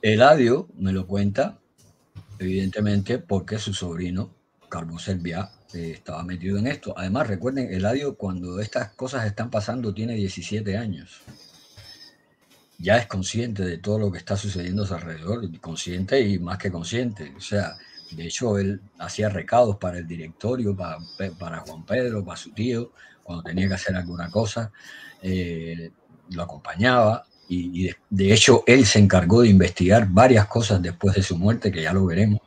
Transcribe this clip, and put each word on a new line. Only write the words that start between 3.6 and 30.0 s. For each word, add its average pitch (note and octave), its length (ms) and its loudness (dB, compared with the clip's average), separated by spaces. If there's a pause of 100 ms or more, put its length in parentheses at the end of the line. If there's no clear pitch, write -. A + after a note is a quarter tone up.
sobrino, F2+ 640 -6 (340)
Carbó E2 300 -10
Serviá, F2 540 -6 (200)
eh, E2 200 -10
estaba F2 320 -12
metido F#2 340 -6
en G#2+ 80 -2
esto. C3 300 -8
Además, G2+ 320 -2
recuerden, B2 440 -4
Eladio, A2+ 440 -2
cuando F2+ 440 -8
estas G#2+ 340 -6
cosas B2+ 320 -6
están A2 220 -6
pasando, A2+ 460 -4
tiene A2+ 200 -6
diecisiete G2 600 -4
años. G#2 440 -8 (1600)
Ya F#2+ 180 2
es A#2+ 100 2
consciente G2+ 580 -4
de F2 140 -6
todo G#2 220 -2
lo G2+ 100 0
que F2 80 -8
está - 180 -6
sucediendo F#2 460 -4
a G2+ 60 -2
su G2 60 -4
alrededor, E2 540 -8 (120)
consciente F2+ 600 -2
y G2+ 200 0
más F2 180 -6
que F#2+ 140 -4
consciente. G#2 640 -6
O - 40 -20
sea, G2+ 360 -4 (340)
de E2 160 -12
hecho, G#2 320 -2
él G2 220 -2 (180)
hacía - 300 -4
recados G#2 480 2
para F2+ 220 -6
el E2+ 100 -10
directorio, G2 680 -4
pa-, E2+ 220 -8 (180)
pe-, F#2+ 140 -8
para E2 300 -12
Juan D#2+ 260 -18
Pedro, A#2 380 -2
para F2 120 -12
su - 140 -18
tío, A#2 400 -4 (320)
cuando E2+ 220 -12
tenía F#2 240 -2
que F#2+ 60 0
hacer F#2 200 -4
alguna F2 360 -8
cosa, A2 420 -4 (500)
eh, E2+ 680 -6 (380)
lo F2 120 -8
acompañaba A2 840 2 (220)
y, F2 340 -4
y F#2 60 0
de, - 80 -8 (120)
de G2 240 4
hecho, A#2 340 8
él B2 200 8
se G#2+ 120 4
encargó G2 440 8
de A#2 60 8
investigar F#2+ 600 6